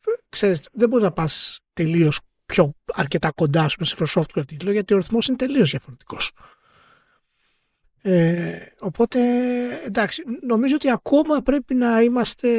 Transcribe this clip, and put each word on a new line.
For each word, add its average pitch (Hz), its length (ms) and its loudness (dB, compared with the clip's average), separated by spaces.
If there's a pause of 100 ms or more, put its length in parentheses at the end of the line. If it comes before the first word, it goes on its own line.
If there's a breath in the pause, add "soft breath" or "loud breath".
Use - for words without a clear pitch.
(280)
ξέρεις, - 440 -2
δεν 233 160 2
μπορεί 233 140 2
να 180 100 2
πας - 480 -6 (120)
τελείως 165 480 2 (260)
πιο 151 280 2 (180)
αρκετά 160 380 -2
κοντά, 156 320 0
ας 151 120 0
πούμε, 160 120 -6
σε - 120 -4
From 165 240 0
Software 147 240 -6
τίτλο, 170 240 -6
γιατί 202 240 0
ο - 20 6
ρυθμός 220 300 0
είναι 262 100 -2
τελείως 254 340 2
διαφορετικός. - 640 -8 (1700 soft breath)
Ε, 170 640 0 (140)
οπότε, 226 400 0 (640)
εντάξει, 233 380 -4 (240)
νομίζω 240 280 2
ότι 285 160 0
ακόμα 294 520 2
πρέπει 262 320 0
να 240 260 2
είμαστε 240 480 0 (100)